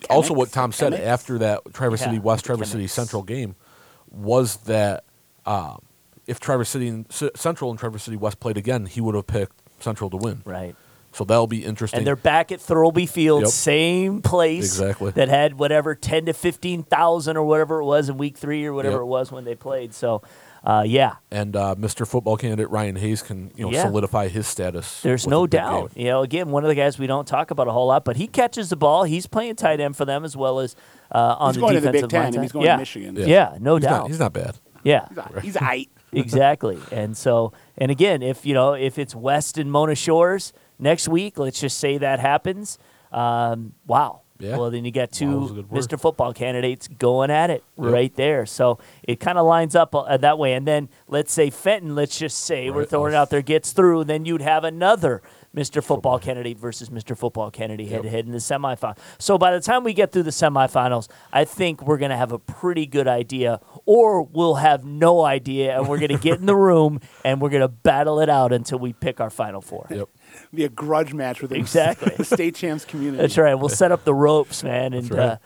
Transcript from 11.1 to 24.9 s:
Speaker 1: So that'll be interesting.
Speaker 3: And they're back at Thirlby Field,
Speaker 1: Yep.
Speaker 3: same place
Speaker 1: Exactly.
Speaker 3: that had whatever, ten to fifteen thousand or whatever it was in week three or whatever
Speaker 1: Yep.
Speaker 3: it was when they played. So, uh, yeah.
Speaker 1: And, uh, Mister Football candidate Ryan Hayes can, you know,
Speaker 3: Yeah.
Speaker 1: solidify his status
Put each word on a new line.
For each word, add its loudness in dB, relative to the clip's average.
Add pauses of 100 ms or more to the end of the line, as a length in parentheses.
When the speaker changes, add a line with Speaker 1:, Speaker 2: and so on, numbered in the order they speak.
Speaker 1:
So -6
that'll 4
be -4
interesting. -6
Speaker 3:
And 0
they're 2
back 2
at -10
Thirlby 2
Field, 4
Speaker 1:
Yep. 4
Speaker 3:
same 0
place 2
Speaker 1:
Exactly. -2
Speaker 3:
that 2
had 2
whatever, 0
ten -4
to 0
fifteen -4
thousand 2
or 0
whatever 2
it -2
was 2
in -6
week -6
three -4
or -6
whatever -2
Speaker 1:
Yep. -2
Speaker 3:
it -8
was -2
when -14
they -8
played. -8
So, -2 (420)
uh, 2
yeah. 2 (160)
Speaker 1:
And, -4
uh, -2
Mister -6
Football -2
candidate -4
Ryan -4
Hayes -4
can, -12
you -8
know, -4
Speaker 3:
Yeah. 0
Speaker 1:
solidify -2
his -6
status -8